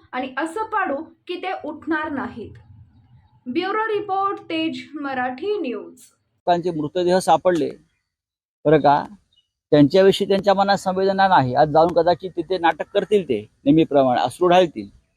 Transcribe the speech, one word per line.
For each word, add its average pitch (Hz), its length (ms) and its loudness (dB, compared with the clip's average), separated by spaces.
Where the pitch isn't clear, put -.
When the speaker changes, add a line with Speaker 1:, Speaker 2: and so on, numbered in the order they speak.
Speaker 1:
आणि 254 260 -8
असं 330 260 -6
पाडू 370 400 -4
की 359 80 -8
ते 370 160 -10
उठणार 311 440 -6
नाहीत. 254 420 -10
ब्युरो 381 400 -4
रिपोर्ट, 392 520 -4
तेज 320 480 -6
मराठी 269 580 -6
न्यूज. 226 340 -10
Speaker 2:
लोकांचे - 800 -4
मृतदेह 175 480 0
सापडले 160 500 2
बरं 151 140 4
का, 143 260 2
त्यांच्याविषयी 190 560 4
त्यांच्या 196 260 2
मनात 196 240 2
संवेदना 190 500 0
नाही. 131 280 2
आज 151 120 4
जाऊन 160 260 2
कदाचित 170 380 0
तिथे 175 260 -4
नाटक 165 360 -2
करतील 202 300 0
ते 110 240 -6
नेहमीप्रमाणे, 139 560 2
अश्रू 131 260 -2
ढाळतील. 170 420 2